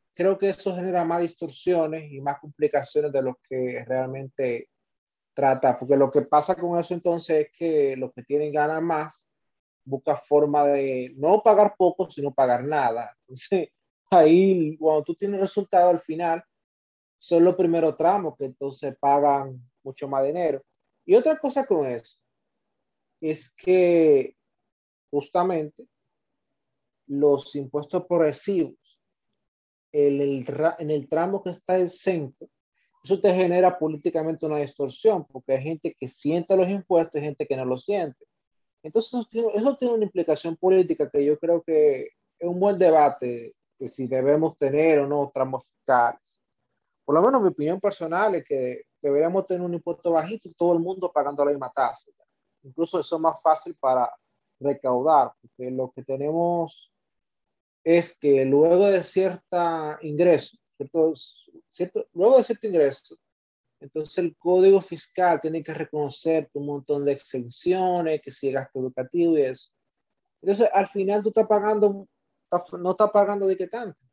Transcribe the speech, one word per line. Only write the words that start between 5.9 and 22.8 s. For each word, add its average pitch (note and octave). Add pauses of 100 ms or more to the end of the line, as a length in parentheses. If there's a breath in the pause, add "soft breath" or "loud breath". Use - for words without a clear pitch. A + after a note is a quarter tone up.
lo C3+
que D3
pasa D3+
con F3
eso E3+
entonces E3+
es -
que D3
los -
que -
tienen D3
ganan D3+
más, D#3 (600)
busca C3+
forma D3
de C3+
no E3+
pagar G#3
poco, F3+
sino C#3
pagar B2
nada. A#2+
Entonces, D#3 (420)
ahí E3+
cuando D#3
tú E3+
tienes G3+
resultado F#3+
al E3+
final, E3 (760)
son E3+
los F3
primeros E3
tramos E3+
que C#3+
entonces C3+
pagan C#3 (220)
mucho C3+
más C3+
dinero. D3+ (440)
Y F3+
otra D4+
cosa C4+
con D#3+
eso A#2+ (1040)